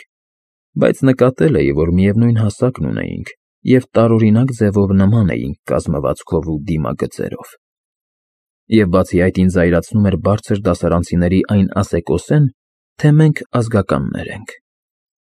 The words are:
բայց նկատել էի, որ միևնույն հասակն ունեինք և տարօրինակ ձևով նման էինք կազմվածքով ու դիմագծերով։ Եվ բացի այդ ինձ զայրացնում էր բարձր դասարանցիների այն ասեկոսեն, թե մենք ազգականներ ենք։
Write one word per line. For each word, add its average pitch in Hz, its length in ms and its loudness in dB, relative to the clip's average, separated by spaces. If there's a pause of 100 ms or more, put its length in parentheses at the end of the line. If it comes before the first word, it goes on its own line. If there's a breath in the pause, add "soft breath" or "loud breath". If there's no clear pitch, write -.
(760)
բայց 123 240 0
նկատել 131 600 2
էի, 69 120 0
որ 78 200 0
միևնույն 107 480 2
հասակն 110 480 -2
ունեինք 50 460 -8 (320)
և 123 240 2
տարօրինակ 113 640 2
ձևով 101 420 0
նման 98 360 2
էինք 64 320 -6
կազմվածքով 73 880 -4
ու 78 140 -4
դիմագծերով։ - 920 -6 (1160)
Եվ 107 200 2
բացի 90 300 0
այդ 92 200 0
ինձ 92 140 2
զայրացնում 87 540 0
էր 90 100 0
բարձր 101 420 -2
դասարանցիների 87 840 0
այն 98 260 2
ասեկոսեն, 98 760 -2 (540)
թե 151 120 2
մենք 151 380 4
ազգականներ 113 800 -4
ենք։ - 240 -16 (680)